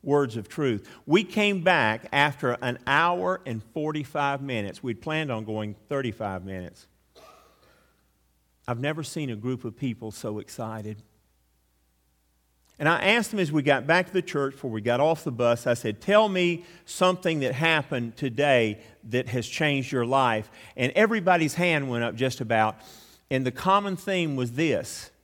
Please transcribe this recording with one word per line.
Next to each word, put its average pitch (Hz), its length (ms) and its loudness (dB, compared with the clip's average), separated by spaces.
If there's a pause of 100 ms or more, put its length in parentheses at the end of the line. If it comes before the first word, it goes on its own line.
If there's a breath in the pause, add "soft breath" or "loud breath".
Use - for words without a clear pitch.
words 139 360 2
of 107 120 -8
truth." 127 400 -2 (180 loud breath)
We 180 180 4
came 202 380 0
back 135 500 2
after 143 400 2 (100)
an 127 240 -2
hour 175 600 2
and 113 140 -6 (140)
forty-five 151 680 -4
minutes. 117 400 -6
We'd 120 220 -8
planned 156 300 -4
on 110 120 -6
going 107 300 -6 (140)
thirty-five 107 560 -6
minutes. 92 420 -12 (1800 soft breath)
I've 120 100 -4
never 151 240 -4
seen 147 260 -8
a 117 60 -6
group 117 300 -6
of 113 120 -10
people 113 360 -8
so 107 260 -8
excited. 107 640 -10 (1700)
And 151 120 2
I 170 220 4
asked 226 200 2
them 214 80 -4
as 160 140 0
we 156 100 0
got 135 240 2
back 180 220 2
to - 40 -20
the 190 80 0
church, 139 340 -4
before 127 180 -8
we 110 80 -6
got 120 180 0
off 156 240 2
the 147 80 -4
bus, 117 340 2
I 123 100 2
said, 110 260 -6
"Tell 208 280 4
me 175 360 0 (220 loud breath)
something 180 520 2
that 131 160 0
happened 139 640 0
today 120 640 2 (300 loud breath)
that 120 180 -2
has 117 180 -4
changed 143 460 -2
your 127 120 0
life." 120 460 2 (260 loud breath)
And 127 200 2
everybody's 185 580 4
hand 160 340 0
went 117 140 -2
up 113 140 -2
just 127 240 -2
about. 110 340 2 (560 loud breath)
And 131 160 0
the 123 60 -2
common 190 440 0
theme 175 380 -2
was 123 200 -2
this. - 580 -2 (120)